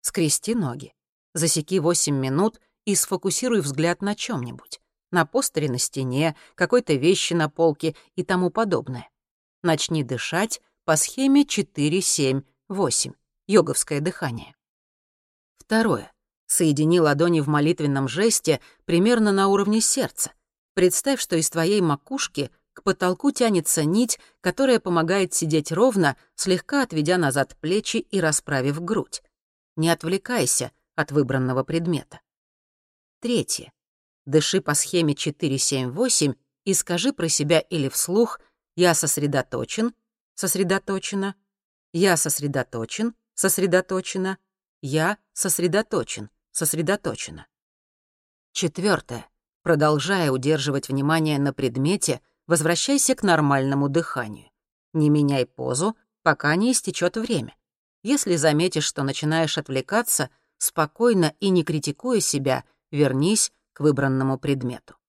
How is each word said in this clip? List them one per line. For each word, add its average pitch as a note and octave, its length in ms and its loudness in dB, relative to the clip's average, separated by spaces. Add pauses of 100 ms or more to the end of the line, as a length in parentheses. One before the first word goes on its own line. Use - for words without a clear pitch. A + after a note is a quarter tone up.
скрести - 520 -2
ноги. D3 400 -4 (400)
Засеки E3 460 -2
восемь D3+ 380 0
минут C3+ 420 -2 (240)
и G3+ 120 0
сфокусируй G3 640 -2
взгляд D#3 400 -2
на G3+ 120 -2
чём-нибудь. B2+ 680 -8 (280)
На E3+ 160 2
постере D#3 440 -2
на A#2+ 80 -2
стене, C3+ 580 -2 (200)
какой-то F#3+ 400 2
вещи E3 380 2
на D#3 140 2
полке D#3+ 480 0 (220)
и F3+ 80 -4
тому F3+ 240 0
подобное. D#3 600 -4 (540)
Начни D#3+ 400 0
дышать D#3+ 560 -4 (240)
по A#3+ 140 2
схеме C#4 480 2
четыре E3 560 -2
семь C3+ 400 0 (260)
восемь, F3 460 -2 (340)
йоговское E3+ 540 2
дыхание. C3+ 520 -6 (1040)
Второе. A3 540 0 (360)
Соедини D#3 520 2
ладони D#3+ 400 4
в C#3 80 -2
молитвенном D3 640 0
жесте D#3+ 500 0 (240)
примерно G#3+ 480 2
на G3 160 2
уровне G3+ 320 2
сердца. - 540 -2 (400)
Представь, G3 460 2
что - 160 -4
из D#3+ 140 0
твоей F#3 320 2
макушки D3 680 -4 (220)
к - 120 -20
потолку F#3 480 0
тянется F#3 520 0
нить, G#3 360 0 (200)
которая A#3+ 400 2
помогает F3+ 540 0
сидеть D#3 380 0
ровно, F#3+ 440 2 (200)
слегка A3 480 0
отведя D#3+ 340 0
назад C#3+ 420 0
плечи G3+ 380 -2
и G3 240 -2
расправив D3 600 0
грудь. G3 400 -4 (540)
Не D#3+ 140 0
отвлекайся E3+ 840 -2 (240)
от D3 160 -4
выбранного C3 520 0
предмета. E3 580 -4 (1000)
Третье. - 540 -4 (520)
Дыши D3+ 360 2
по D3 120 -2
схеме D#3 400 0
четыре C#3+ 440 -4
семь C3 340 -2
восемь D#3 440 0 (280)
и G3 100 -2
скажи F3+ 380 -2
про F3 160 -4
себя D#3 320 2
или D3+ 300 -2
вслух: G#3+ 500 -2 (380)
«Я E3+ 160 4
сосредоточен, C#3+ 1000 -2 (420)
сосредоточена, G3 1000 -4 (560)
я F3+ 240 2
сосредоточен, C#3+ 960 -4 (200)
сосредоточена, F#3 1040 -2 (440)
я D#3 360 -2 (160)
сосредоточен, F3 960 -2 (220)
сосредоточена». D#3 960 -4 (1080)
Четвёртое. E3+ 760 -4 (360)
Продолжая D3+ 680 2
удерживать C#3 580 -2
внимание D3+ 480 0
на C#3 160 0
предмете, C3+ 680 -2 (280)
возвращайся E3+ 680 2
к - 80 -2
нормальному C#3 680 2
дыханию. C3 600 -4 (440)
Не D3+ 180 4
меняй C#3+ 340 2
позу, C3 500 -4 (280)
пока D3+ 320 2
не A3+ 160 2
истечёт F3+ 440 -2
время. A3 400 -4 (460)
Если G3 360 0
заметишь, D#3 480 2
что - 180 -4
начинаешь D3+ 560 -2
отвлекаться, D#3 720 -2 (260)
спокойно F3 840 0
и G3+ 100 0
не F3+ 140 4
критикуя E3+ 580 -2
себя, C3+ 420 -2 (260)
вернись D3 640 2 (220)
к - 80 -10
выбранному C3+ 580 2
предмету. B2+ 560 -6 (140)